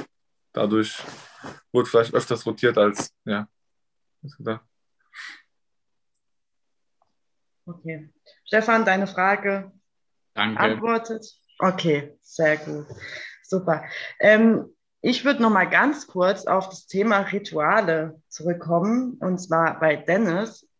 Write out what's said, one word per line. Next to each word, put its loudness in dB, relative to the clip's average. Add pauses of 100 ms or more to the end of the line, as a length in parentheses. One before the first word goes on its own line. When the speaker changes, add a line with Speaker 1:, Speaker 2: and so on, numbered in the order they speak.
(520)
Speaker 1:
dadurch 0 (720)
wurde 2
vielleicht 2
öfters -2
rotiert 0
als, 2 (100)
ja, -4 (760)
als -16
gedacht. -8 (3000)
Speaker 2:
Okay. -14 (340)
Stefan, 2
deine 2
Frage -2 (640)
Speaker 3:
Danke. -2
Speaker 2:
beantwortet? -2 (320)
Okay, 0
sehr 0
gut. -10 (560)
Super. -2 (360)
Ähm, 6 (360)
ich -2
würd 2
noch 6
mal 4
ganz 2
kurz 0
auf 0
das -18
Thema 0
Rituale -2
zurückkommen, -2
und -2
zwar 0
bei 2
Dennis. -2 (120)